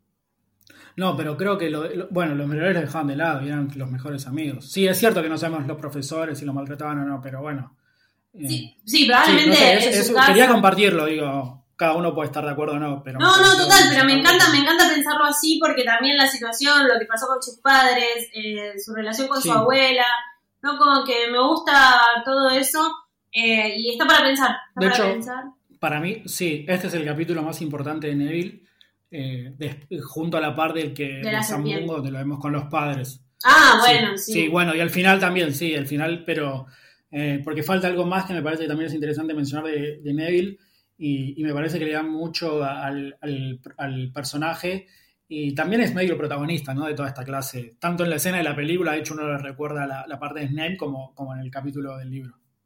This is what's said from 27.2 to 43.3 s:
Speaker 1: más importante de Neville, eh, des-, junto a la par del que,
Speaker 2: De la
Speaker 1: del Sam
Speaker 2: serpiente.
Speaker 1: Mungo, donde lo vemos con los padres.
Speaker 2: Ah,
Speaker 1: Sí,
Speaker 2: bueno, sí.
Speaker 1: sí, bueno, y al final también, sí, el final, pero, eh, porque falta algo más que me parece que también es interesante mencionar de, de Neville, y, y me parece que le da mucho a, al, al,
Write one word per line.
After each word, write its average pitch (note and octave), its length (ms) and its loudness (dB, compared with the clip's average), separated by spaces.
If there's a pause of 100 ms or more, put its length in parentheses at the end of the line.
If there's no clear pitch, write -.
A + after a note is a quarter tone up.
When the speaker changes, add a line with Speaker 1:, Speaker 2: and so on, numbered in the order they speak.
Speaker 1:
más D#3+ 180 -8
importante D3+ 460 -6
de D3 80 -4
Neville, D#3+ 460 -4 (500)
eh, C3 460 -10
des-, C#3+ 460 -10
junto E3 320 -6
a D#3 60 0
la D3+ 140 -4
par D#3+ 180 -2
del D3+ 200 -4
que, C#3+ 140 -8
Speaker 2:
De C3+ 160 -10
la G#3+ 80 -4
Speaker 1:
del G#3+ 120 -2
Sam G#3+ 160 -4
Speaker 2:
serpiente. D3+ 220 -4
Speaker 1:
Mungo, E3 160 -6
donde C3+ 140 -6
lo C3+ 60 -8
vemos C#3+ 220 -6
con D3 120 -4
los D3 140 -4
padres. D3 560 -4 (240)
Speaker 2:
Ah, C4+ 400 8
Speaker 1:
Sí, B3 80 8
Speaker 2:
bueno, G#3+ 240 0
sí. G#3+ 160 -6
Speaker 1:
sí, E3 160 0
bueno, E3+ 260 2
y E3 60 0
al E3+ 80 0
final F#3+ 320 4
también, F3+ 320 0
sí, D#3+ 200 -4
el C#3+ 140 -4
final, D#3+ 380 -4
pero, C#3 400 -4 (460)
eh, C#3+ 320 -4
porque D3+ 200 -6
falta F#3 240 0
algo F3+ 180 0
más F#3 200 -2
que F#3+ 80 -8
me E3+ 80 -4
parece D#3+ 220 -4
que D#3 60 -4
también D#3 180 -4
es D3 80 -6
interesante D#3 380 -4
mencionar D3+ 320 -6
de, D3 360 -6
de D3 120 -6
Neville, F3 440 -2 (400)
y, C#3 420 -4
y D#3 60 -4
me D3+ 80 -4
parece D#3 240 -4
que D#3 80 -4
le D#3 60 -4
da D#3 120 -4
mucho D#3+ 600 -6
a, C#3+ 240 -6
al, C#3 340 -10
al, C3 380 -8 (180)